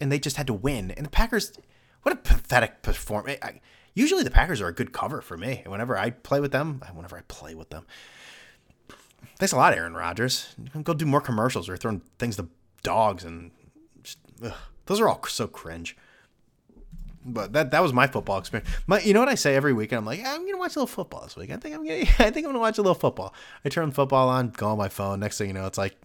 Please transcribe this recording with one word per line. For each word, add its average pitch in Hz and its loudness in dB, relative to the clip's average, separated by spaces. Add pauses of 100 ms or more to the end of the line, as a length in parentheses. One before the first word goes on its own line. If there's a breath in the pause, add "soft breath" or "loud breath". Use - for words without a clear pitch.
and 139 0
they 143 0
just 135 -4
had 143 -4
to 123 -2
win. 101 -4
And 147 -10
the 143 -14
Packers, 226 2 (480 soft breath)
what 320 0
a - -4
pathetic - 4
perform-, - -4
I, 143 -6
I, - -12 (320 soft breath)
usually 311 4
the - 0
Packers 143 6
are 92 -2
a 85 -4
good - -4
cover - -6
for - -16
me. 110 -8
And 95 -12
whenever 113 -4
I 104 0
play 139 -2
with 143 -2
them, 139 -4
I, 90 -18
whenever 85 -14
I 87 -18
play 78 -16
with 82 -18
them, 78 -14 (1500 loud breath)
thanks 190 2
a - 0
lot, 143 8
Aaron 85 -2
Rodgers. 90 -2
You 120 -14
can 151 -10
go 165 0
do 156 -2
more 143 4
commercials 110 0
or 92 -8
throwing 107 -4 (180)
things 120 -4
to 87 -8 (340)
dogs 98 0
and 85 -14 (520)
just, - -18 (260)
ugh, 113 -8 (360 loud breath)
those 196 0
are 220 4
all - 0
so - -4
cringe. 82 -14 (1300 soft breath)
But 107 -6
that, 143 2
that 151 6
was 165 4
my 127 6
football 101 0
experience. 101 -6 (160 loud breath)
My, 190 4
you 202 4
know 208 8
what 262 6
I 262 2
say 143 2
every 139 4
weekend? 110 -2
I'm 107 -4
like, 131 -6
"I'm 302 -6
gonna 392 -6
watch 359 -4
a 302 -2
little 247 2
football - -10
this - -18
week. - -12
I - -8
think 302 -10
I'm 311 -10
gonna, 320 -4
<laughs> - 8
I 220 8
think 302 -2
I'm 277 -4
gonna 254 -2
watch 226 2
a 208 2
little 185 6
football." 98 -2 (320 loud breath)
I 143 -2
turn 160 0
football 131 4
on, 127 2
go 104 -4
on 107 0
my 101 -2
phone. 98 -4
Next 104 -4
thing 101 -2
you 95 -6
know, 95 -4
it's 95 -6
like, 98 -2